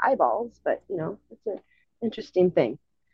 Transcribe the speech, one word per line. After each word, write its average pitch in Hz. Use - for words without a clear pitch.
eyeballs, 214
but, -
you 196
know, 170
it's -
an 202
interesting 185
thing. 131